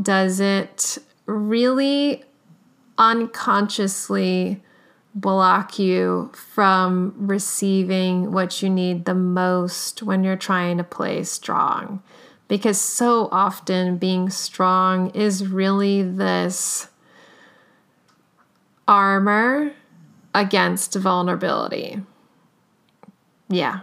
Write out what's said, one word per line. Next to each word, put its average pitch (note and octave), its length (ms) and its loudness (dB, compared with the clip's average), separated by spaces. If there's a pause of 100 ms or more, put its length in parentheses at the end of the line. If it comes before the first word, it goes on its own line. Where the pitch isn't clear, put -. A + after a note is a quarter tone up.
does F#3+ 400 2
it - 580 -2 (280)
really B3+ 960 0 (720)
unconsciously G3 1600 0 (520)
block F#3+ 640 2
you F#3 560 0
from F#3 800 2
receiving F#3+ 1160 0
what F#3 300 -2
you G3 60 0
need F3+ 360 0
the F#3 100 -2
most F3+ 880 -2
when F#3+ 220 0
you're F#3+ 120 0
trying F3+ 420 -2
to F3 60 -2
play - 380 -6
strong. - 800 -4 (460)
Because G3+ 320 0
so A#3+ 500 0
often F#3 680 0
being F#3 320 0
strong F#3 840 0
is G3+ 360 -2
really G3 560 0
this F#3 840 -2 (2000)
armor G#3 840 2 (640)
against F#3+ 600 0
vulnerability. F3+ 1040 -2 (1500)
Yeah, E3+ 340 0